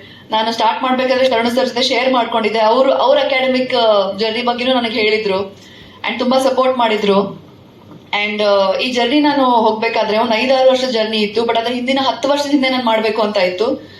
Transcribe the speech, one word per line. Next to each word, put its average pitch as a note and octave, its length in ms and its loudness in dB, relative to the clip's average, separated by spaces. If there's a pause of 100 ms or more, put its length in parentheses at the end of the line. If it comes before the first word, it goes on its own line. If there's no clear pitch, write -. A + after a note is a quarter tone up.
(320)
ನಾನು A3+ 200 -2
ಸ್ಟಾರ್ಟ್ A#3 320 -2
ಮಾಡ್ಬೇಕಾದ್ರೆ B3+ 460 0
ಶರಣು A#3 200 0
ಸರ್ B3 200 0
ಜೊತೆ B3 140 -4
ಶೇರ್ B3+ 300 0
ಮಾಡ್ಕೊಂಡಿದ್ದೆ. A#3 460 0
ಅವ್ರು, B3 320 4
ಅವ್ರ C4 260 2
ಅಕಾಡೆಮಿಕ್, C4 580 0
ಆ, G3+ 420 2
ಜರ್ನಿ A3 240 -2
ಬಗ್ಗೆನೂ A#3+ 320 -2
ನನಗೆ A#3 280 -2
ಹೇಳಿದ್ರು G3+ 540 -2 (540)
and A#3+ 100 -6
ತುಂಬಾ B3+ 200 2
ಸಪೋರ್ಟ್ B3+ 380 0
ಮಾಡಿದ್ರು. G#3 640 0 (840)
And, G#3 180 -2
ಆ, G3 300 4
ಈ B3+ 180 -4
ಜರ್ನಿ A#3+ 280 0
ನಾನು C#4 260 2
ಹೋಗ್ಬೇಕಾದ್ರೆ A3+ 720 0
ಒಂದ್ A#3 160 0
ಐದಾರು C4 360 2
ವರ್ಷ C4 140 2
ಜರ್ನಿ A3 340 -2
ಇತ್ತು, G#3+ 280 -2
but A#3 120 0
ಅದ್ರ A3+ 140 -2
ಹಿಂದಿನ B3+ 360 -2
ಹತ್ತು C4 220 -2
ವರ್ಷದ C#4+ 220 -2
ಹಿಂದೆ C4 180 2
ನಾನು B3+ 160 -2
ಮಾಡ್ಬೇಕು A3 360 0
ಅಂತ G#3 160 -2
ಇತ್ತು. F#3 440 -2 (180)